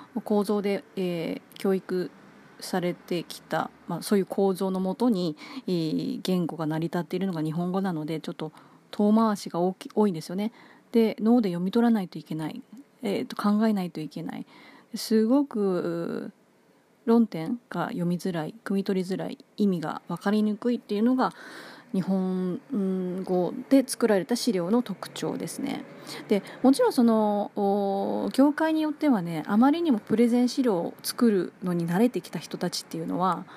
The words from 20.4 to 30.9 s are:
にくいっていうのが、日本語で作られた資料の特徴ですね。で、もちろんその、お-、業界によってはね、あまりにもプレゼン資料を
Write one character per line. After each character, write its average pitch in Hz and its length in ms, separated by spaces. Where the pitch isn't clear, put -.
に 208 140
く 247 160
い - 20
っ - 40
て - 140
い 202 60
う 220 40
の 254 120
が、 233 160
日 190 80
本 185 580
語 180 300
で 269 180
作 - 200
ら 208 100
れ 175 80
た 240 100
資 233 180
料 175 160
の 240 120
特 - 280
徴 - 280
で 180 100
す - 120
ね。 - 240
で、 202 160
も 262 120
ち 480 80
ろ 466 80
ん - 40
そ 247 100
の、 214 520
お-、 202 800
業 285 180
界 320 220
に 311 80
よ 302 100
っ - 20
て 302 140
は 226 140
ね、 170 260
あ 202 80
ま 262 160
り 339 100
に 330 100
も 208 80
プ - 180
レ 240 100
ゼ 240 140
ン 247 80
資 277 120
料 226 140
を - 260